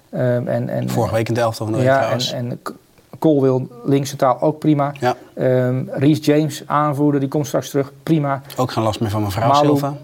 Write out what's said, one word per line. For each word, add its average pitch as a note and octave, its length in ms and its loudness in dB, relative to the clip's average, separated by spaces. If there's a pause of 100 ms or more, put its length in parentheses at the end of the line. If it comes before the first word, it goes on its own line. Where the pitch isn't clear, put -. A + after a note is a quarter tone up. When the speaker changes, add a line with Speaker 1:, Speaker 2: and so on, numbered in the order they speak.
Speaker 1:
Ehm, B2 380 -2
en, A#2+ 220 -2
en, B2+ 200 -4
Speaker 2:
Vorige A#2+ 240 0
week A2+ 140 0
in A#2 60 -2
de A#2 60 0
elftal A2+ 260 -2
van A2 100 -4
de A#2+ 60 0
week B2+ 100 4
Speaker 1:
ja, C3+ 60 4
Speaker 2:
trouwens. B2+ 360 -2
Speaker 1:
en, B2+ 160 -6
en B2+ 120 -8
K-, - 120 -10 (480)
Colwill, C3+ 460 2 (180)
links C#3 240 0
centraal, C#3 320 0
ook D3+ 180 0
prima. C#3+ 400 2
Speaker 2:
Ja. B2 160 0 (180)
Speaker 1:
Ehm, B2+ 560 0
Reece D3 320 2
James, D3 440 0
aanvoerder, D3 540 2
die C3+ 100 -2
komt C#3+ 180 -2
straks C#3 220 -4
terug, C#3 220 -2 (120)
prima. C#3+ 380 0 (160)
Speaker 2:
Ook C3 140 0
geen A2+ 120 -2
last G#2+ 160 0
meer A2+ 100 -2
van G#2 140 -2
mevrouw G#2 240 -2
Speaker 1:
Malo C#3+ 180 6
Speaker 2:
Silva? C#3+ 280 2 (100)